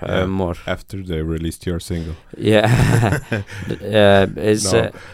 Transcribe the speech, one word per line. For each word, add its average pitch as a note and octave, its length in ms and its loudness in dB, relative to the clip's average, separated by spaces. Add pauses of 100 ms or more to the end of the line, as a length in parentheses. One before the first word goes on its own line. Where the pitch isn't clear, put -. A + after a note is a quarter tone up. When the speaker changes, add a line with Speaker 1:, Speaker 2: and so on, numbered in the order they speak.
Speaker 1:
uh, - 40 -10 (140)
Speaker 2:
Yeah, F#2+ 60 0
Speaker 1:
more. F#2+ 280 -2 (120)
Speaker 2:
after F#2+ 360 -8
they F2 200 -6
released E2 440 -6
your E2+ 140 -4
single. E2 340 -8 (240)
Speaker 1:
Yeah. A2+ 880 4
<laughs> - 40 -20
Speaker 2:
<laughs> G#2+ 140 -4 (260)
Speaker 1:
Uh, G2+ 580 4 (100)
it's, G#2 360 0
Speaker 2:
No. A#2 80 4
Speaker 1:
uh, G#2+ 100 -2 (240)